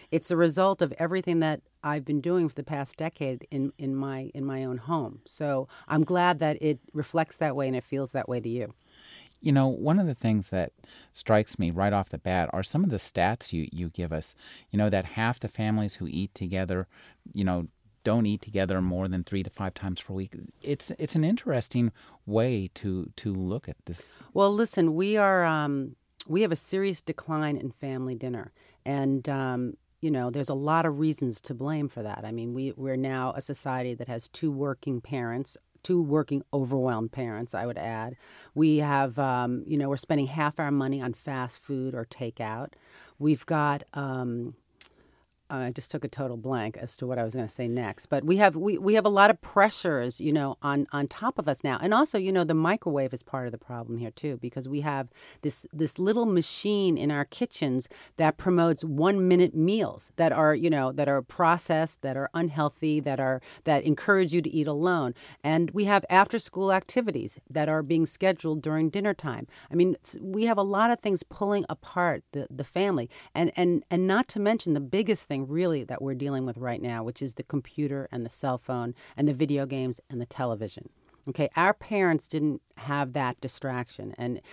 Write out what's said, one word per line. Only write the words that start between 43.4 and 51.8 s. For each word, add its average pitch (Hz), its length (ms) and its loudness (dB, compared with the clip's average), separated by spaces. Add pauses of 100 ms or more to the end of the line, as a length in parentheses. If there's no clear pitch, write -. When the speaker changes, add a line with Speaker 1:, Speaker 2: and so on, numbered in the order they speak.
Speaker 1:
got, 147 380 0 (100)
um, 127 640 -4 (960)
I 131 200 -4
just 123 200 -10
took 143 140 -6
a 135 40 -6
total 127 280 -6
blank 113 400 -4
as - 220 -12
to 131 80 -6
what 123 120 -4
I 117 60 0
was 110 100 -6
gonna 113 140 -4
say 123 200 -6
next. 117 420 -4
But 139 120 0
we 160 140 4
have, 196 180 8
we, 180 220 0
we 190 160 2
have 214 140 6
a - 20 6
lot 202 220 8
of - 100 2
pressures, 160 800 2
you 151 100 0
know, 143 300 0
on, 143 320 0
on 143 160 0
top - 300 -2
of 156 100 0
us - 160 -2
now. 131 160 0